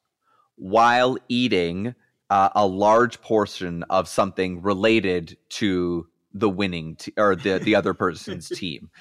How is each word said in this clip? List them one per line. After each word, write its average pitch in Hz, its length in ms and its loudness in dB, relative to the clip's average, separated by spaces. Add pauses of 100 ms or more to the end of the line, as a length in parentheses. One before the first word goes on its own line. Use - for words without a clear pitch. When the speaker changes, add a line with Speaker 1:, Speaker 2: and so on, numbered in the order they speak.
(560)
Speaker 1:
while 120 600 4 (120)
eating, 104 680 -2 (360)
uh, 98 260 4
a 104 100 4
large 107 540 2
portion 92 640 -2
of 92 240 -2
something 92 540 -2
related 98 760 0 (120)
to 90 600 -4 (260)
the 101 160 0
winning 87 460 -4
te-, - 200 -16
or 104 200 2
the, 92 260 0
the 107 140 2
other 95 180 0
person's 87 540 -6
Speaker 2:
<laughs> - 20 -18
Speaker 1:
team. 85 400 -12 (100)